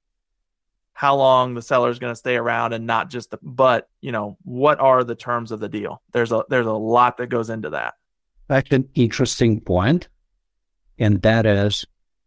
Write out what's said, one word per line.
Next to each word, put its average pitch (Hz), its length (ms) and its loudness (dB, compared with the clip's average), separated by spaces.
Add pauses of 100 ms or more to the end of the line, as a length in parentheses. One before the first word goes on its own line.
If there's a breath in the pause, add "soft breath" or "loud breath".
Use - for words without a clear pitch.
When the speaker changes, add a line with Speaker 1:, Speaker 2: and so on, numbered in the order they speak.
(920)
Speaker 1:
how 139 240 0
long 131 380 4
the 120 80 -8
seller 123 280 0
is 120 100 -6
gonna 123 160 -8
stay 123 200 -4
around 117 380 -2
and 113 120 -8
not 113 240 -2
just 120 220 -10
the, 101 100 -14
but, 127 460 2 (140)
you 135 100 -10
know, 104 320 -6
what 131 380 0
are 131 220 4
the 117 120 -6
terms 120 360 -6
of 110 80 -8
the 107 100 -8
deal? 101 320 -8 (100)
There's 117 220 0
a, - 160 0
there's 123 160 2
a 110 60 -2
lot 117 460 2
that 123 100 -6
goes 117 220 -4
into 110 200 -8
that. 62 240 -8 (540)
Speaker 2:
That's 135 240 0
an 135 240 0
interesting 117 640 0
point. 104 480 0 (920)
And 104 220 2
that 110 240 2
is, 101 400 0 (420)